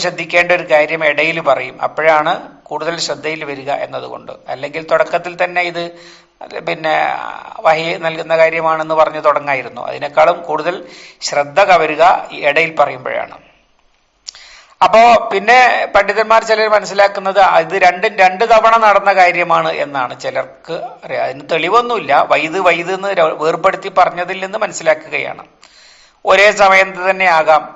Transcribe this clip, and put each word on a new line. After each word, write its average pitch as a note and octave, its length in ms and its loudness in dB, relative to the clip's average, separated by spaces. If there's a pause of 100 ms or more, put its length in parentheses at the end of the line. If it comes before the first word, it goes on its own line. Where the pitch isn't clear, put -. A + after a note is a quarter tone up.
ശ്രദ്ധിക്കേണ്ട F3 500 -2
ഒരു E3+ 180 0
കാര്യം D#3 400 2
ഇടയിൽ D#3 260 -2 (120)
പറയും, B2+ 280 -2 (100)
അപ്പോഴാണ് D#3 460 0 (360)
കൂടുതൽ D#3 260 -6 (120)
ശ്രദ്ധയിൽ D#3 340 -8 (100)
വരിക C3+ 200 -10 (160)
എന്നതുകൊണ്ട്. B2+ 460 -12 (200)
അല്ലെങ്കിൽ C#3+ 300 -10 (100)
തുടക്കത്തിൽ E3 400 -2 (100)
തന്നെ F3 280 -2
ഇത് E3+ 120 -8 (840)
പിന്നെ D#3+ 280 -4 (720)
വഹി D#3+ 180 2 (200)
നൽകുന്ന D#3+ 360 -4
കാര്യമാണെന്ന് D#3+ 600 0
പറഞ്ഞ് D3+ 260 0
തുടങ്ങായിരുന്നു. C3+ 600 -2
അതിനേക്കാളും D3 500 0 (100)
കൂടുതൽ D#3 260 -4 (520)
ശ്രദ്ധ C#3+ 320 -2 (100)
കവരുക D#3+ 360 2 (300)
ഈ - 40 -14 (100)
ഇടയിൽ D#3+ 300 0
പറയുമ്പോഴാണ്. B2+ 580 -4 (1500)
അപ്പോ G#3 180 6 (300)
പിന്നെ G#3+ 280 4 (340)
പണ്ഡിതന്മാർ G#3+ 540 2
ചിലർ A3 280 2
മനസ്സിലാക്കുന്നത് G3 640 0 (240)
ഇത് E3 120 -6 (100)
രണ്ടും F#3 360 0
രണ്ട് F#3 300 2
തവണ A3+ 220 6 (120)
നടന്ന G3 340 4
കാര്യമാണ് E3+ 500 2 (140)
എന്നാണ് C3 300 -6 (100)
ചിലർക്ക് C3 520 -8 (280)
അറിയാം. B2 220 -6
അതിന് C3 260 -10
തെളിവൊന്നുമില്ല. F#3 640 0 (180)
വൈദ് D#3+ 360 -2
വൈദ് E3+ 280 -2
എന്ന് G3 240 -6
ര-, D#3 240 0
വേർപെടുത്തി F#3 560 -2
പറഞ്ഞതിൽ F3 440 -2
നിന്ന് G3 200 -8
മനസ്സിലാക്കുകയാണ്. D3+ 800 -4 (800)
ഒരേ G3 240 4 (160)
സമയത്ത് F#3+ 360 2 (100)
തന്നെ F#3+ 180 0 (100)
ആകാം. D#3 240 4 (140)